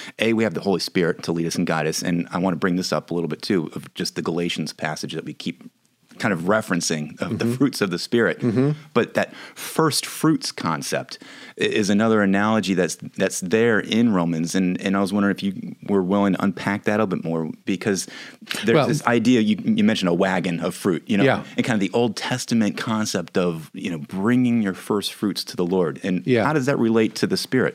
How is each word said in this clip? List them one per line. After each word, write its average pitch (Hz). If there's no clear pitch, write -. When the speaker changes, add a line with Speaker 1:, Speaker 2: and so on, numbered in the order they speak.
Speaker 1:
A, 110
we 113
have 104
the 85
Holy 90
Spirit -
to 85
lead 85
us 82
and 87
guide 80
us, 78
and 87
I 85
wanna 90
bring 90
this 90
up 76
a -
little 85
bit 76
too, 82
of -
just -
the 110
Galatians 85
passage 78
that 80
we 76
keep -
kind 110
of 82
referencing 87
of -
the -
Speaker 2:
Mm-hmm. 117
Speaker 1:
fruits 131
of 101
the 87
Spirit. 110
Speaker 2:
Mm-hmm. 123
Speaker 1:
But -
that -
first -
fruits -
concept 71
i-, -
is 104
another 107
analogy 101
that's, 87
that's 95
there 110
in 113
Romans. 85
And, 92
and 98
I 98
was 95
wondering 101
if -
you 95
were 98
willing 101
to -
unpack 101
that 107
a -
little 92
bit -
more, 82
because 95
there's 113
Speaker 2:
Well 139
Speaker 1:
this 147
idea, 120
you, 107
you 107
mentioned 104
a 85
wagon 90
of 87
fruit, 87
you 104
know, 98
Speaker 2:
Yeah. 127
Speaker 1:
and 120
kind 123
of 104
the 95
Old 120
Testament 117
concept 107
of, 85
you 95
know, 85
bringing 117
your 98
first 101
fruits -
to -
the 92
Lord. 85
And 92
Speaker 2:
Yeah. 120
Speaker 1:
how 147
does 139
that 139
relate 113
to -
the 95
Spirit? 107